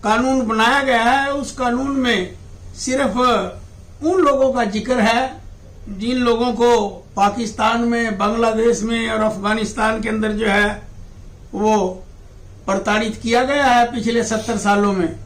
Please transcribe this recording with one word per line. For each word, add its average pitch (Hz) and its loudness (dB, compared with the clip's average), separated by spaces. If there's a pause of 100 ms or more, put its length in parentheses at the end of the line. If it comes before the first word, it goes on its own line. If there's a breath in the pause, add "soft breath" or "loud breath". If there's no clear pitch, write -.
कानून 247 2
बनाया 226 2
गया 247 2
है, 277 2
उस 277 -6
कानून 254 -2
में 233 0 (400)
सिर्फ 254 -2 (880)
उन 370 2
लोगों 269 4
का 240 0
जिक्र 220 -2
है 233 0 (480)
जिन 214 -4
लोगों 240 2
को 233 2 (280)
पाकिस्तान 220 0
में, 233 0
बांग्लादेश 220 2
में 226 -2
और 214 -2
अफगानिस्तान 214 -2
के 220 -4
अंदर 214 -2
जो 214 -2
है 208 0 (720)
वो 208 2 (760)
प्रताड़ित 208 -2
किया 240 2
गया 277 2
है 240 4
पिछले 233 0
सत्तर 220 -2
सालों 202 2
में। 175 -2